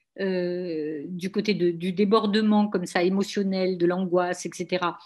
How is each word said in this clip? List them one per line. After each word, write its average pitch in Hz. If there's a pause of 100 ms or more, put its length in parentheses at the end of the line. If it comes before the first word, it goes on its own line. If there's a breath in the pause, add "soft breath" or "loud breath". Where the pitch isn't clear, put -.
(200)
euh, 175
du 180
côté 208
de, 175
du 170
débordement 208
comme 180
ça, 180
émotionnel, 190
de 170
l'angoisse, 180
et 175
cetera, 175